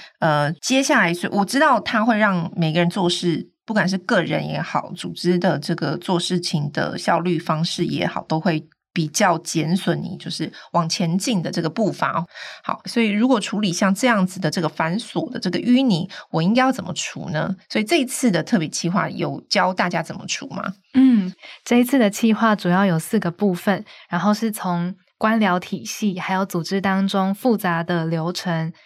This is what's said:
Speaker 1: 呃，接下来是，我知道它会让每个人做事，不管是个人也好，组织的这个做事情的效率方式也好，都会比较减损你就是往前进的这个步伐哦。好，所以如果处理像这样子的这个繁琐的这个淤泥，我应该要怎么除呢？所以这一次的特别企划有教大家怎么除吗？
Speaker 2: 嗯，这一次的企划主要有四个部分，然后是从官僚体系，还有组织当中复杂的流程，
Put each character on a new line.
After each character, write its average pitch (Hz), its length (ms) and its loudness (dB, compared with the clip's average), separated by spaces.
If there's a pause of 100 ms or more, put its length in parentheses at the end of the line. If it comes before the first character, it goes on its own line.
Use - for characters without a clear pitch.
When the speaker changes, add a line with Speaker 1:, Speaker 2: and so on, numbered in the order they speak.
(200)
Speaker 1:
呃， 147 320 2
接 262 320 0
下 269 160 4
来 175 140 2
是， 175 160 -4
我 202 160 0
知 233 120 -2
道 277 220 4
它 214 240 0
会 233 140 2
让 185 360 2
每 160 200 0
个 175 80 4
人 175 80 4
做 175 200 2
事， 175 400 -2 (160)
不 226 80 -4
管 196 140 2
是 196 120 0
个 190 220 0
人 156 240 -2
也 151 160 -4
好， - 300 -4
组 175 220 -10
织 175 260 2
的 175 180 2
这 147 180 -4
个 147 200 -4
做 185 240 -2
事 180 180 -2
情 151 360 -2
的 - 240 -2
效 170 240 0
率 170 180 0
方 156 240 -2
式 170 220 -4
也 170 200 -2
好， - 220 -6
都 160 140 0
会 156 260 -2 (240)
比 160 160 -2
较 175 300 2
减 160 360 -2
损 170 300 0
你 175 140 -10
就 - 120 -12
是 165 220 -6 (220)
往 170 160 2
前 170 280 0
进 196 240 0
的 156 80 -4
这 170 120 -4
个 160 80 0
步 202 200 -2
伐 147 300 -2
哦。 170 60 -4 (360)
好， - 220 -6
所 - 180 -2
以 226 60 4
如 208 180 2
果 254 140 4
处 196 220 -4
理 196 100 0
像 190 240 2
这 254 120 0
样 202 200 2
子 185 140 -10
的 151 100 0
这 - 100 -2
个 156 60 2
繁 170 320 -2
琐 - 320 -6
的 - 80 -8
这 190 100 -4
个 175 80 -2
淤 247 240 4
泥， 180 280 2 (220)
我 160 120 0
应 190 100 4
该 254 80 4
要 262 80 4
怎 254 140 -2
么 - 100 -6
除 - 360 -8
呢？ 156 260 -2 (140)
所 214 120 0
以 214 40 -2
这 311 160 2
一 254 40 -2
次 247 240 0
的 165 140 2
特 190 160 2
别 156 80 0
企 - 220 -4
划 170 200 0
有 147 400 -6
教 185 240 2
大 185 140 0
家 170 160 -2
怎 - 100 -10
么 - 140 -12
除 - 220 -6
吗？ - 240 -8 (200)
Speaker 2:
嗯， 240 400 6 (300)
这 233 140 2
一 247 80 6
次 254 120 2
的 220 120 6
企 220 240 2
划 220 200 4
主 190 140 -2
要 180 180 4
有 170 140 4
四 - 180 -2
个 175 140 0
部 196 220 0
分， 190 320 -2 (240)
然 175 100 -2
后 202 140 2
是 214 180 -2
从 180 420 -4 (260)
官 226 200 2
僚 185 200 4
体 170 240 -8
系， 185 360 -4
还 185 160 -2
有 190 100 0
组 180 160 -4
织 190 180 -2
当 196 280 0
中 190 260 0
复 226 240 2
杂 170 260 0
的 165 220 -2
流 165 260 -2
程， 165 400 -4 (140)